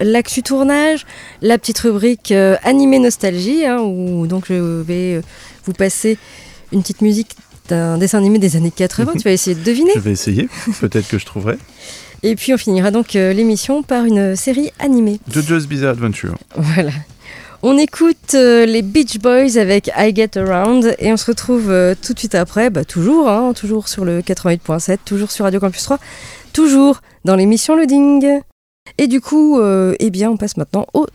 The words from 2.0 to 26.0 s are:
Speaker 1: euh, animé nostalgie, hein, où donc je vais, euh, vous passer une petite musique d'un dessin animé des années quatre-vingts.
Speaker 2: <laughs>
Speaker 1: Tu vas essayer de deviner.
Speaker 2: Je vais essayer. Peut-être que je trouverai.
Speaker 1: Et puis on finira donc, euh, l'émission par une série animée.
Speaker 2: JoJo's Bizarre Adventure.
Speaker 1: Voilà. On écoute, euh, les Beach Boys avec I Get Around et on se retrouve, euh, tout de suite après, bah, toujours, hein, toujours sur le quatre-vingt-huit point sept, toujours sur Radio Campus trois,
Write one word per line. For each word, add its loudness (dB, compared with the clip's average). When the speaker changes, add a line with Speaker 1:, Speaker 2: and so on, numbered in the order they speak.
Speaker 1:
euh, 4
animé 4
nostalgie, 0
hein, -2
où -4
donc -4
je -2
vais, -4
euh, -4
vous -6
passer -2
une 0
petite -6
musique 0
d'un -2
dessin 0
animé 4
des 2
années 0
quatre-vingts. -2
Speaker 2:
<laughs> -4
Speaker 1:
Tu -6
vas 2
essayer 0
de -10
deviner. 2
Speaker 2:
Je 0
vais -2
essayer. -2
Peut-être -2
que -4
je -6
trouverai. -6
Speaker 1:
Et 0
puis -2
on 0
finira 0
donc, -2
euh, 2
l'émission 0
par -2
une 2
série -2
animée. 2
Speaker 2:
JoJo's 0
Bizarre -2
Adventure. -4
Speaker 1:
Voilà. 0
On 2
écoute, 0
euh, 6
les 0
Beach 0
Boys 2
avec 2
I 2
Get -2
Around 2
et 0
on 2
se -6
retrouve, -2
euh, 2
tout -8
de -8
suite -6
après, 0
bah, -4
toujours, 2
hein, 0
toujours -4
sur -6
le -2
quatre-vingt-huit -2
point -4
sept, -2
toujours -4
sur -4
Radio 0
Campus -4
trois, -2